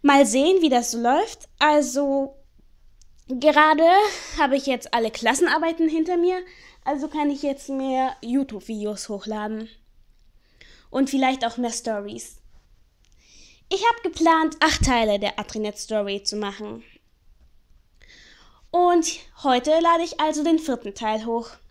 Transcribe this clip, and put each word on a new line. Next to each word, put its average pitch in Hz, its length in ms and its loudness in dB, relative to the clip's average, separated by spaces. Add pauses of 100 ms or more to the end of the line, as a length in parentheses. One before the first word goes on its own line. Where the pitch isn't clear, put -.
Mal 285 240 8
sehen, 285 380 2
wie 311 80 4
das 240 220 0
so 233 60 -6
läuft. 277 420 0 (180)
Also 277 760 0 (920)
gerade 302 580 4 (520)
habe 285 180 2
ich 269 80 -2
jetzt 254 300 -4
alle 226 160 0
Klassenarbeiten 320 800 0
hinter 320 260 0
mir, 359 240 0 (460)
also 285 220 -4
kann 294 220 0
ich 285 120 -4
jetzt 277 260 -6
mehr 262 540 -2
YouTube-Videos 220 880 -6
hochladen. 214 580 -8 (1200)
Und 269 220 -2
vielleicht 262 340 0
auch 233 140 -4
mehr 240 140 -2
Stories. 214 680 -8 (1300)
Ich 381 180 -4
hab 466 160 0
geplant, 320 580 2
acht 302 260 2
Teile 226 320 2
der 202 200 -4
Atrinet 214 380 -8
Story 202 460 -4
zu 208 140 -6
machen. 208 460 -10 (1900)
Und 349 480 2 (240)
heute 269 380 2
lade 339 240 2
ich 320 140 -12
also 302 240 -2
den 311 160 2
vierten 247 360 -6
Teil 220 320 -4
hoch. 233 240 -6 (200)